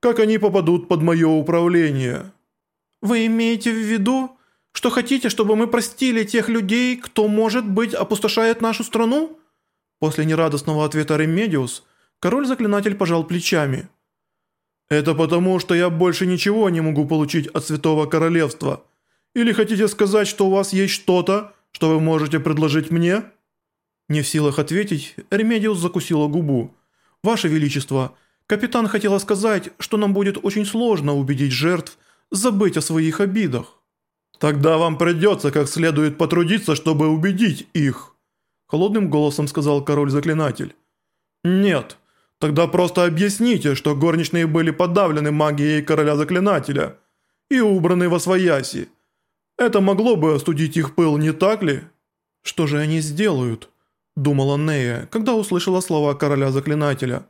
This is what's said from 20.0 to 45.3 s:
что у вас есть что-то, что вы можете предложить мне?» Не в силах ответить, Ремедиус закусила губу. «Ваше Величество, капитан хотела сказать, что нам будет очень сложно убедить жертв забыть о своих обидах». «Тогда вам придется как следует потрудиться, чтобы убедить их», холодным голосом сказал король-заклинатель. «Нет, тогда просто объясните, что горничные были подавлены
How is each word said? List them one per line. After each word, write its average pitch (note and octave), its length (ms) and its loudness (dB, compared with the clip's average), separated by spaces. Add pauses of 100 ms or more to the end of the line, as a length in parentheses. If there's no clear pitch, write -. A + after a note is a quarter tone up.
что - 180 0
у F#3+ 40 2
вас G3 220 0
есть G3 220 0
что-то, F#3+ 580 0 (180)
что - 200 -2
вы D#3+ 100 2
можете D#3 400 0
предложить D#3 500 0
мне?» F3 340 0 (840)
Не D3+ 140 -2
в C#3 60 -4
силах D3 300 0
ответить, D#3+ 560 -4 (160)
Ремедиус G#3+ 480 0
закусила E3 500 -2
губу. C#3+ 460 -2 (480)
«Ваше G#3 260 0
Величество, C#3 680 -2 (300)
капитан A3+ 420 -2
хотела G3+ 300 0
сказать, G3+ 600 -2
что - 180 -4
нам G#3 160 2
будет G3 300 0
очень G3+ 240 -2
сложно G3+ 480 0
убедить C#3 380 0
жертв D#3+ 440 -2 (340)
забыть G3 460 0
о D#3 60 0
своих D#3+ 380 0
обидах». F#3+ 580 -2 (600)
«Тогда D3+ 380 2
вам D#3+ 220 0
придется E3+ 520 2
как C#3+ 180 0
следует D3+ 500 0
потрудиться, E3+ 560 0
чтобы D#3 340 0
убедить F3+ 640 0
их», C#3+ 440 -2 (500)
холодным G3 420 0
голосом D3 380 0
сказал C#3+ 380 -2
король-заклинатель. D3 880 -2 (720)
«Нет, F3+ 520 0 (420)
тогда D#3 280 2
просто F3 380 2
объясните, G3 720 2
что D3 200 0
горничные E3 520 0
были D#3+ 240 2
подавлены E3+ 600 0